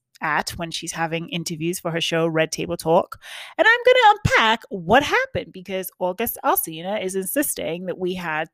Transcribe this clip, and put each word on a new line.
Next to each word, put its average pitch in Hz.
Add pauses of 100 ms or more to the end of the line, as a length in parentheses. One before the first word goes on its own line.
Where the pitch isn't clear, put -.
(220)
at 156
when 170
she's -
having 165
interviews 165
for 170
her 165
show, 165
Red 160
Table 170
Talk. - (380)
"And 370
I'm 480
gonna 494
unpack 233
what 202
happened 320
because 190
August 185
Alsina 190
is 185
insisting 180
that 175
we 180
had 165